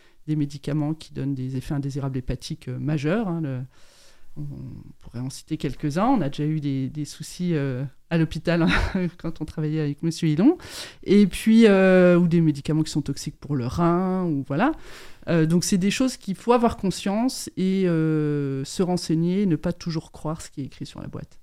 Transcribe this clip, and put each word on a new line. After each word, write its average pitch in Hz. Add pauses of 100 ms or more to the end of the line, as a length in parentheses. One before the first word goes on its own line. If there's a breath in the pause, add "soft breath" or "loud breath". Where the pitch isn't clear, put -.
(280 soft breath)
des 151
médicaments 147
qui -
donnent 139
des 131
effets 127
indésirables 139
hépatiques, -
euh, 127
majeurs, 156
hein, 165
le, 131 (760 soft breath)
on, 151
on 131
pourrait -
en 131
citer -
quelques-uns. 151
On 254
a -
déjà 147
eu 156
des, 135
des 151
soucis, 175
euh, 139 (260)
à 170
l'hôpital, 165
hein, 175
<laughs> -
quand -
on 156
travaillait 151
avec 143
Monsieur 165
Hilon. 202 (460 loud breath)
Et 208
puis, 226
euh, 185
ou 175
des 170
médicaments 156
qui 156
sont 151
toxiques -
pour 139
le 123
rein, 180
ou 143
voilà. 202 (560 loud breath)
Euh, 165
donc, 165
c'est -
des 190
choses 254
qu'il -
faut -
avoir 233
conscience 202
et, 190
euh, 151
se -
renseigner, 175
ne 170
pas 175
toujours 160
croire 156
ce -
qui -
est -
écrit -
sur -
la -
boîte. -